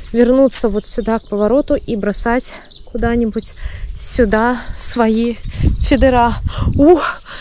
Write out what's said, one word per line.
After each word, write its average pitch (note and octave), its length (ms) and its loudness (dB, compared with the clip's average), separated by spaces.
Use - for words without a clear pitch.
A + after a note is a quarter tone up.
вернуться B3 560 4
вот G3+ 180 -4
сюда A3 320 -4
к - 80 -12
повороту A3+ 480 0
и A3+ 220 -6
бросать A#3 480 -2
куда-нибудь A#3 680 -2
сюда A#3 600 0
свои A#3 600 0
фидера. A#3+ 480 4
Ух! D4+ 280 6